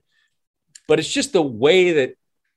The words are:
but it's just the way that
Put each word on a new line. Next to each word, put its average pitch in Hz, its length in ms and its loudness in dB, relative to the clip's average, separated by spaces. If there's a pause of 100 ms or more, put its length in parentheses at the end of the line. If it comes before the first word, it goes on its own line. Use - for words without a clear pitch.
(880)
but 156 100 2
it's 156 140 -6
just - 220 -4
the 185 100 2
way 151 500 2
that 147 220 -2 (420)